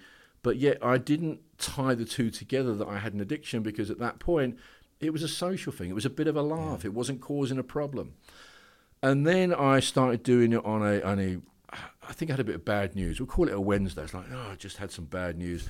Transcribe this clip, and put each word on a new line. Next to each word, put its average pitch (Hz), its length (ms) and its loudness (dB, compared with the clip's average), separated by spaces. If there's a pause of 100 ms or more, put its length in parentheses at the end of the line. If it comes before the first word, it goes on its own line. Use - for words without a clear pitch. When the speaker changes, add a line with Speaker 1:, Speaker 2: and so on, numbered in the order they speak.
(440)
Speaker 1:
but 120 140 2
yet 135 220 4
I 123 180 4
didn't 151 420 -2 (180)
tie 131 380 0
the 117 80 -2
two 113 260 -2
together 127 460 -2
that 101 100 -4
I 101 120 -6
had 101 160 -6
an 104 60 -4
addiction, 113 440 -4
because 104 260 -4
at - 80 -8
that - 220 -4
point, 139 360 0 (440)
it 160 120 0
was 160 120 -2
a 156 40 -2
social 180 440 -4
thing. 90 180 -8
It 92 40 -6
was 104 120 -2
a 127 40 -2
bit 156 180 -2
of 151 80 2
a 147 60 2
laugh. 147 420 -4
Speaker 2:
Yeah. 110 60 -4
Speaker 1:
It 98 40 -6
wasn't 123 260 -4
causing 135 380 -2
a 123 60 -4
problem. 135 500 -6 (880)
And 139 240 6
then 185 260 6
I 135 280 6
started 123 420 2
doing 120 300 6
it 117 120 2
on 107 180 0
a, 104 200 4
on 98 160 2
a, 95 200 0 (680)
I - 40 -10
think 160 180 -4
I 135 40 -2
had 131 60 0
a 123 40 0
bit 92 120 -4
of 82 80 -10
bad 101 300 0
news. 87 240 -2
We'll 131 80 -6
call - 220 2
it 98 60 -2
a 101 60 0
Wednesday. 98 420 0
It's 80 100 -12
like, 92 180 -10
"Oh, 123 220 -10
I 95 40 -12
just - 200 -14
had 98 140 -10
some 85 160 -12
bad 87 320 -6
news. 87 320 -4